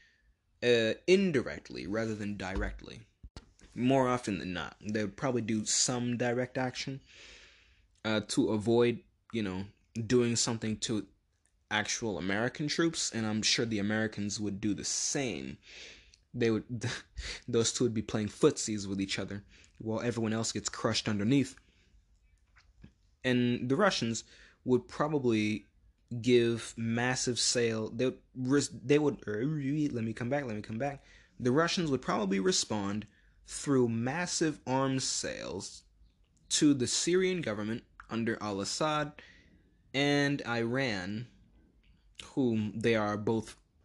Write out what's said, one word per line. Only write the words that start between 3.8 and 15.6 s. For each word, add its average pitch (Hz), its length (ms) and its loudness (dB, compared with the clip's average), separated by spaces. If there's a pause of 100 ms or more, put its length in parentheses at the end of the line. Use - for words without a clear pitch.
often 113 300 0
than 85 120 -6
not, 82 300 -6
they 107 220 -2
would 101 120 -6
probably 123 280 0
do 107 200 0
some 123 540 0
direct 123 400 0
action, 131 420 -6 (1040)
uh, 107 260 2
to 107 200 2
avoid, 117 500 4 (320)
you 113 100 -2
know, 95 220 -4 (420)
doing 120 300 4
something 113 420 -2
to 107 300 -4 (640)
actual 107 460 -2
American 107 500 -2
troops, 165 460 0
and 113 120 -2
I'm 107 160 -2
sure - 240 2
the 110 140 0
Americans 107 600 -2
would 101 200 -4
do 104 140 0
the 76 100 -8
same. 80 760 -4 (720)